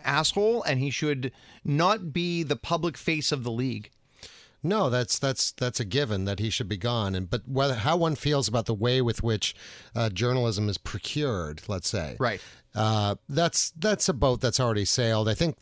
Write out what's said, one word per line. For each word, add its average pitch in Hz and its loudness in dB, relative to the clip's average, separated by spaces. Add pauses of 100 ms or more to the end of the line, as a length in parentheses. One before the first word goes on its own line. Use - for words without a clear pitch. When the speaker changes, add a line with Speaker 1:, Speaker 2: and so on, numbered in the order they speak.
Speaker 1:
asshole, 202 2
and 131 0
he 139 0
should 135 -2 (320)
not 170 2
be 175 0
the 143 -2
public 165 -2
face 156 -2
of 135 -2
the 120 -4
league. 113 -4 (720)
Speaker 2:
No, 185 2
that's, 123 0
that's, - -2
that's 123 -2
a 117 -4
given 107 0
that 98 -2
he 110 0
should 101 -2
be 101 -2
gone. 107 0
And, 92 -2
but 110 -4
whether, 135 0
how 123 2
one 160 2
feels 143 0
about 113 -2
the 117 0
way 123 2
with 117 0
which, 113 0 (400)
uh, 117 0
journalism 107 0
is 95 -2
procured, 98 -4
let's 95 -4
say. 78 -4
Speaker 1:
Right. 110 0 (360)
Speaker 2:
Uh, 107 2 (120)
that's, 160 0
that's 202 0
a 185 2
boat 123 2
that's 120 2
already 110 2
sailed. 110 2
I 110 4
think 160 0